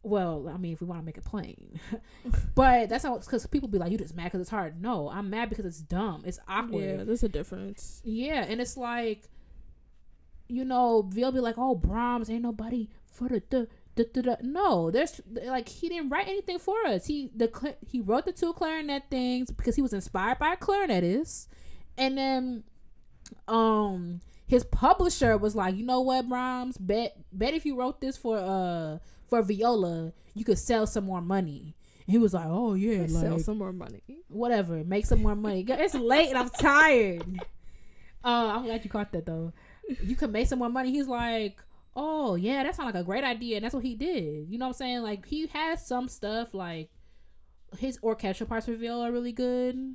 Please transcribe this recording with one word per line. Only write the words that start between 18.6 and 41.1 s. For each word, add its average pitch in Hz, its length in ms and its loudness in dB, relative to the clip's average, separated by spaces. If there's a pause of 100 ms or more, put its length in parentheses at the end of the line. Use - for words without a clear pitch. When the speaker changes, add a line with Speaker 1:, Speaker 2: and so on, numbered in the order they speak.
Speaker 1:
things 254 400 -2
because - 240 0
he 285 80 2
was 254 100 0
inspired 202 460 -2
by 311 140 2
a 370 40 -2
clarinetist. 294 920 0 (500)
And 269 180 0
then, 254 480 -2 (840)
um, 208 720 2 (260)
his 247 180 6
publisher 294 720 4
was 208 200 0
like, 190 200 0
"You 220 80 -4
know 254 160 2
what, 254 280 2
Brahms? 254 500 -4
Bet, 202 380 -2 (160)
bet 220 220 0
if - 120 -2
you 277 100 -2
wrote 254 240 -2
this 269 160 -4
for, 226 220 -2
uh, 180 600 -2 (300)
for 233 140 4
viola, 190 680 2 (220)
you 214 100 -8
could 202 140 4
sell 226 280 2
some 208 180 -2
more 185 160 -4
money." 170 540 -2 (320)
And 185 60 2
he 226 60 8
was 208 160 6
like, 165 120 0
"Oh, 202 280 0
yeah, 196 320 2
Speaker 2:
Sell 165 260 4
Speaker 1:
like, 165 80 2
Speaker 2:
some 208 180 -2
more 190 140 -4
money. 185 300 -12 (260)
Speaker 1:
whatever, 196 560 0
make 196 220 0
some - 160 8
more 208 120 6
money." 208 300 -2
Girl, 262 160 0
it's 330 140 2
late 269 340 6
and 254 100 2
I'm 247 120 0
tired. 220 960 6
<laughs> - 40 -10 (760)
Uh, 240 320 2
I'm 254 80 -4
glad 226 180 -4
you 208 80 -8
caught 208 220 -2
that, 170 120 -4
though. 165 280 -4 (500)
"You 214 140 0
could 240 160 0
make 226 160 2
some 254 100 0
more 240 100 0
money." 254 220 0
He's 277 160 0
like, 233 560 -2 (320)